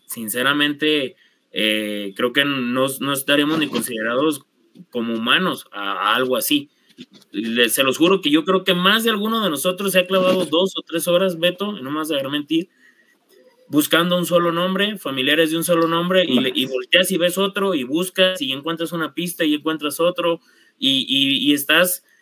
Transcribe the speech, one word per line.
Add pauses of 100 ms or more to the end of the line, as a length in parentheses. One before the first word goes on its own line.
sinceramente, (340)
eh,
creo
que
no, (140)
no
estaremos
ni
considerados (440)
como
humanos
a,
a
algo
así. (600)
Le-,
se
los
juro
que
yo
creo
que
más
de
alguno
de
nosotros
se
ha
clavado
dos
o
tres
horas,
Beto,
y
no
me
vas
a
dejar
mentir, (1000)
buscando
un
solo
nombre,
familiares
de
un
solo
nombre,
y,
le,
y
volteas
y
ves
otro,
y
buscas,
y
encuentras
una
pista,
y
encuentras
otro, (400)
y,
y,
y
estás, (180)